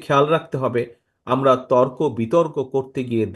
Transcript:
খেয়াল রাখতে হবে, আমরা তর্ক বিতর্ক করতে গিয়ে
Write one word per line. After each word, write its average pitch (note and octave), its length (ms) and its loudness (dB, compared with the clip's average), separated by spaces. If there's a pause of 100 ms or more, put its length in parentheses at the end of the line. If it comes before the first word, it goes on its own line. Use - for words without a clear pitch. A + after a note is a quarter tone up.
খেয়াল C#3+ 220 2 (100)
রাখতে D#3+ 280 -6
হবে, A#2+ 180 -2 (460)
আমরা C3 240 2 (200)
তর্ক B2+ 260 2 (220)
বিতর্ক D3+ 360 0 (180)
করতে C3+ 300 -4
গিয়ে A#2 220 -2 (100)